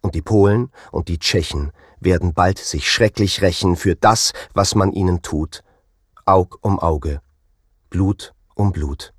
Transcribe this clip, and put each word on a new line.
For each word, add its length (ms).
Und 140
die 80
Polen 480
und 160
die 100
Tschechen 540
werden 340
bald 260
sich 320
schrecklich 520
rächen 340
für 200
das, 360
was 200
man 180
ihnen 300
tut. 420
Aug 360
um 180
Auge, 420
Blut 440
um 180
Blut. 460